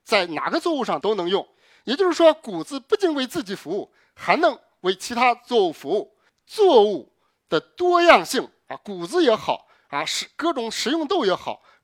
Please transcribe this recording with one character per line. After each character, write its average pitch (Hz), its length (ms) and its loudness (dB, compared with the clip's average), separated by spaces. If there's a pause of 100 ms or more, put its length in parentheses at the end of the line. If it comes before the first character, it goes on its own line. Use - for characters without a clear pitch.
在 196 240 0
哪 147 220 -6
个 285 100 -2
作 339 140 -2
物 254 100 -4
上 170 160 -4
都 214 160 -2
能 180 140 -4
用。 190 180 -2 (360)
也 233 120 -4
就 381 100 0
是 349 60 2
说， 311 220 4
谷 185 280 -10
子 277 160 -10
不 330 200 -2
仅 330 160 0
为 262 120 -4
自 285 160 -8
己 185 140 -8
服 180 220 -8
务， - 120 -10 (240)
还 - 220 -2
能 302 240 0 (220)
为 185 120 -2
其 226 220 -12
他 240 180 2
作 233 320 0
物 165 60 -2
服 139 260 -10
务。 - 200 -8 (280)
作 330 380 6
物 190 300 -4 (340)
的 165 140 0
多 349 400 0
样 262 240 6
性 - 200 -4 (220)
啊， 131 160 -14
谷 175 240 -12
子 330 160 0
也 226 100 4
好 - 360 -6 (180)
啊， 143 160 -6
是 - 320 -8
各 339 160 -4
种 233 180 -6
食 - 200 -6
用 311 180 -2
豆 370 160 0
也 185 100 2
好， - 280 -8 (220)